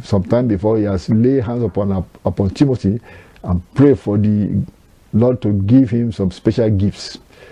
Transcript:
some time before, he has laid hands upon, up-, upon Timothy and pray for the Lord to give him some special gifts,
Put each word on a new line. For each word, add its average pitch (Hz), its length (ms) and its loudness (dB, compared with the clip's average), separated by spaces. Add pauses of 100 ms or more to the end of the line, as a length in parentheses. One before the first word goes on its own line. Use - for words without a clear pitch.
some 98 200 -2
time 123 240 0
before, 107 300 0
he 107 60 0
has 98 260 -4
laid 120 340 2
hands 120 200 -4
upon, 101 280 -4
up-, 95 320 -6
upon 98 280 -2
Timothy 120 500 0 (420)
and 90 180 -2 (120)
pray 139 220 6
for 104 220 -4
the 104 460 0 (480)
Lord 120 300 2
to 104 120 0
give 110 360 4
him 117 220 -2
some 98 180 -2
special 107 400 0
gifts, 98 480 -2 (340)